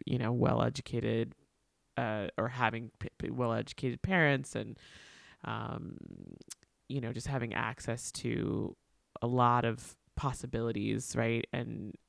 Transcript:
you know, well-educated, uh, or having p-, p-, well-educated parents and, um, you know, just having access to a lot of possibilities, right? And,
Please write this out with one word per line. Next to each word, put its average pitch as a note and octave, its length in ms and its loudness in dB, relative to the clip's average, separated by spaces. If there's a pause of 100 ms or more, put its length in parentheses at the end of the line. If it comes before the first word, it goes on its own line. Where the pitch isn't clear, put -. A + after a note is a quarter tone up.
you B2 140 0
know, A#2 120 2
well-educated, A#2+ 1000 2 (640)
uh, G#2+ 300 0 (100)
or A2+ 120 2
having A2+ 500 0
p-, - 100 -6 (100)
p-, - 120 -4
well-educated A#2+ 680 0
parents D3+ 540 2
and, G#2+ 220 -4 (680)
um, - 520 -6 (920)
you C3+ 120 -2
know, A#2 120 -4
just A2+ 140 -6
having A#2+ 260 0
access - 580 -2
to A2 640 0 (460)
a A#2 60 0
lot A#2+ 380 6
of A2+ 300 -2 (200)
possibilities, A2+ 1000 -2
right? A#2 380 2
And, A2 420 -4 (140)